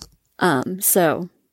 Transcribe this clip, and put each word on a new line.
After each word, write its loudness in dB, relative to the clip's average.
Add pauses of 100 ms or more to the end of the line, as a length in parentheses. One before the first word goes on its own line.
(400)
Um, -2
so 2 (240)